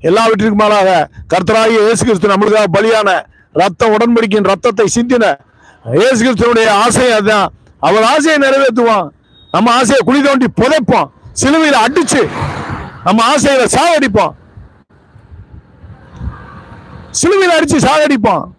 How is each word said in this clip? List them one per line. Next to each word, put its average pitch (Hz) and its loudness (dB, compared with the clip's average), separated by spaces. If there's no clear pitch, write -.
எல்லாவற்றிற்கும் 214 0
மேலாக 208 2
கர்த்தராகிய 220 0
இயேசு 226 0
கிறிஸ்து 202 0
நம்மளுக்காக 208 0
பலியான 214 2
ரத்தம், 202 0
உடன்படிக்கையின் 214 0
ரத்தத்தை 208 0
சிந்தின 240 0
இயேசு 240 2
கிறிஸ்துவனுடைய 240 0
ஆசை 247 0
அதுதான். 202 0
அவர் 214 2
ஆசையை 302 0
நிறைவேற்றுவான். 240 0
நம்ம 202 0
ஆசையை 254 2
குழி 269 2
தோண்டி 269 0
புதைப்போம், 247 0
சிலுவையில 294 2
அடிச்சு 277 0
நம்ம 208 2
ஆசையில 277 0
சாவடிப்போம், 254 0
சிலுவையில 359 2
அடிச்சு 311 0
சாகடிப்போம். 269 0